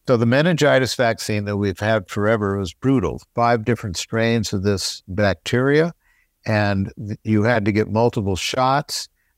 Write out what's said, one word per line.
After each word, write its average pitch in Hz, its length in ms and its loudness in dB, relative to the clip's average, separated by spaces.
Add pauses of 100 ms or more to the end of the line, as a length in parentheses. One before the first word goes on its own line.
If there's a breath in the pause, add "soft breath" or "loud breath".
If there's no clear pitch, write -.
So 131 80 4
the 117 100 2
meningitis 135 680 2
vaccine 110 500 0
that 104 120 -2
we've 98 220 -2
had 107 280 0
forever 104 500 0
was 95 160 -6
brutal. 98 480 0 (140)
Five 120 300 2
different 110 320 -4
strains 113 560 -2
of 95 100 -2
this 101 460 -2
bacteria, 127 840 0 (520)
and 101 520 -2
th-, 104 260 -10
you 107 200 2
had 113 220 2
to 107 80 2
get 104 160 0
multiple 104 480 0
shots, - 720 -2 (280)